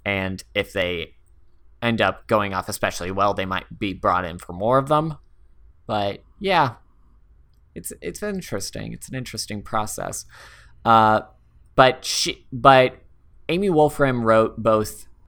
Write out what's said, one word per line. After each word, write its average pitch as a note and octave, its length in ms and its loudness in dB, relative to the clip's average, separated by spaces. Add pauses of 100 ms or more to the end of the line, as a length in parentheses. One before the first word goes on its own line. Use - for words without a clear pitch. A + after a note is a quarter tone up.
and F#2+ 400 -4 (100)
if G2+ 180 -4
they F2+ 420 -4 (680)
end A#2 180 0
up F#2+ 260 0
going G2+ 280 0
off F#2 140 -4
especially G#2 420 -6
well, G2 240 0
they F#2+ 100 -4
might F#2 340 -8
be G2+ 140 -4
brought F2+ 320 0
in E2+ 140 -10
for - 160 -16
more A2 240 0
of C3+ 100 0
them. D3+ 300 0 (680)
But G2+ 360 -4 (160)
yeah, E3+ 360 0 (1000)
it's, - 260 -14
it's F3 220 -10
interesting. A2 720 -8
It's - 140 -16
an - 60 -12
interesting A2+ 480 -10
process. - 600 -6 (600)
Uh, A2 380 6 (520)
but C3 300 4
she, - 480 -6
but C3 440 6 (540)
Amy F#3+ 180 0
Wolfram C#3+ 540 2
wrote A2+ 400 4
both G#2+ 440 0 (220)